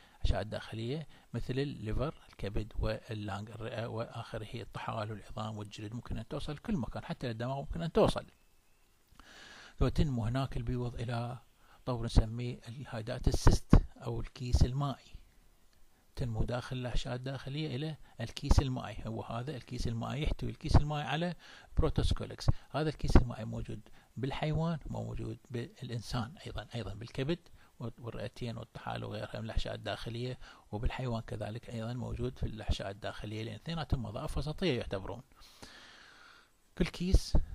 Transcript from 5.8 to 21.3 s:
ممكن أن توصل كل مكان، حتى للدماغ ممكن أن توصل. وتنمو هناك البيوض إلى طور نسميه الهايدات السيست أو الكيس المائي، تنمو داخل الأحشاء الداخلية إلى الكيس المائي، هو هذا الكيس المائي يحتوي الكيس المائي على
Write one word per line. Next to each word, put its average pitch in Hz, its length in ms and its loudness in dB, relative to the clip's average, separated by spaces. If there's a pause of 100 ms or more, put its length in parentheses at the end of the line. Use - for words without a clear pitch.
ممكن - 240 -6
أن 110 100 -8
توصل 147 300 -6
كل 220 180 -2
مكان، 107 280 -4
حتى 147 240 -6
للدماغ 120 280 -4
ممكن 151 260 -4
أن 165 100 -2
توصل. - 340 6 (1500)
وتنمو 131 440 4
هناك 127 320 0
البيوض 123 380 -2
إلى 120 440 -4 (480)
طور 120 180 -2
نسميه 117 640 4
الهايدات 120 600 -2
السيست - 540 10 (140)
أو 120 240 -4
الكيس - 440 4
المائي، 135 500 0 (1000)
تنمو 113 280 0
داخل 120 320 -2
الأحشاء 123 380 0
الداخلية 135 600 -4
إلى 151 200 -4 (240)
الكيس 131 400 -2
المائي، 127 460 -4
هو 110 160 -6
هذا 123 340 -6
الكيس 123 320 -6
المائي 117 340 -2
يحتوي - 280 0
الكيس - 260 4
المائي 147 280 6
على 160 300 -2 (420)